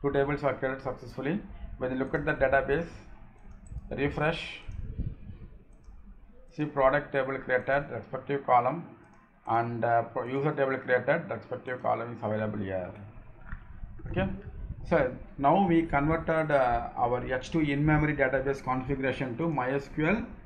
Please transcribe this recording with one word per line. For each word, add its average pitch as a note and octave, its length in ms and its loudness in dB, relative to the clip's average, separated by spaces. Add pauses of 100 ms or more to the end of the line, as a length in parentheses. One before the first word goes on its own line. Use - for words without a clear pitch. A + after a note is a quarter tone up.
Two C#3+ 120 0
tables C#3 320 2
are C3 80 2
created C3+ 280 -4
successfully. C3+ 600 -4 (380)
When B2+ 120 -2
you C3 80 -2
look C3+ 160 -2
at D3 100 -2
the D3+ 80 0
database, C3+ 560 2 (1000)
refresh, D3 680 -2 (1900)
see D3+ 140 -4
product C#3+ 460 4
table C3+ 260 0
created, C3 540 2
respective B2+ 560 -4
column, B2+ 360 4 (640)
and, A#2 380 0
uh, A#2 160 6
pro-, A#2+ 240 -4
user C#3 280 0
table C3+ 240 2
created, C3 520 2
respective A#2+ 540 -6
column A#2 320 0
is G#2+ 80 -10
available G#2+ 340 -2
here. F#2+ 340 -4 (1160)
Okay, F#3+ 180 0 (640)
so D3 260 2 (220)
now E3 300 6
we E3 160 6
converted, D#3+ 680 2
uh, B2 480 4
our B2 340 2
H B2+ 200 -2
two E3 80 2
in-memory D3+ 560 4
database C3+ 480 2
configuration B2+ 720 -2
to E3 100 0
my C3 240 0
S C#3 220 0
Q D3+ 140 2
L A3+ 180 2 (200)